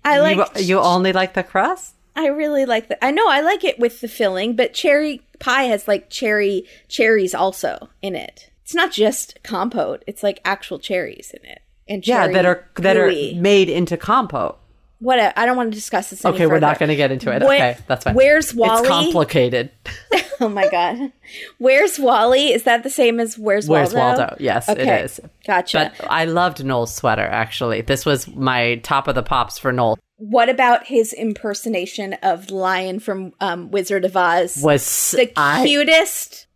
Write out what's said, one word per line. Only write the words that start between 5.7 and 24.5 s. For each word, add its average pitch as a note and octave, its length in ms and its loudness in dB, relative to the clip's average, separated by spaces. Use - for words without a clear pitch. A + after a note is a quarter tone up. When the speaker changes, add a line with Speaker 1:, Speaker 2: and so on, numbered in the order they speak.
Speaker 1:
like, G3+ 220 -2
cherry, G3+ 540 -2
cherries A3 460 2
also D#3+ 540 -4
in F#3+ 120 -8
it. - 360 -14
It's - 120 -14
not E4+ 180 0
just - 500 -2
compote. F#3 640 -6
It's, - 160 -12
like, G3+ 220 -2
actual F#3+ 340 -6
cherries - 540 -8
in - 160 -20
it. - 100 -20
And G3 180 -8
Speaker 2:
Yeah, A3+ 160 2
Speaker 1:
cherry F3 120 2
Speaker 2:
that F3+ 120 4
are, F3+ 300 0
that F#3+ 200 2
are G3 140 4
Speaker 1:
gooey. D3 240 -4
Speaker 2:
made F#3+ 340 4
into E3 280 -2
compote. F3+ 600 -2
Speaker 1:
What B3 180 2
a, G#3 200 2
I A3+ 60 2
don't B3+ 120 2
wanna A#3 160 -2
discuss - 380 -6
this - 140 -14
any F#3 100 2
Speaker 2:
Okay, F3 120 2
we're D#3 140 4
not D3 160 2
Speaker 1:
further. D3+ 100 0
Speaker 2:
gonna D3+ 100 0
get C#3 140 2
into C3 240 -4
it. C3 80 0
Speaker 1:
Where-, C#4 140 6
Speaker 2:
Okay, B2 200 2
that's C3 160 -2
fine. B2+ 100 0
Speaker 1:
where's D4 360 6
Speaker 2:
It's A#3 40 -12
Speaker 1:
Wally? A3+ 340 2
Speaker 2:
complicated. C#3+ 840 0
Speaker 1:
<laughs> F#4 100 2
Oh A#3 80 0
my G3+ 200 0
God. G#3 440 -2
Where's C4+ 380 4
Wally? B3+ 560 4
Is A#3 120 0
that A#3 180 2
the C4+ 80 -6
same A#3 300 2
as A3+ 180 -4
Where's G#3 300 0
Speaker 2:
Where's D3 260 2
Speaker 1:
Waldo? B2+ 280 2
Speaker 2:
Waldo? - 180 -4
Yes, A#2+ 280 -2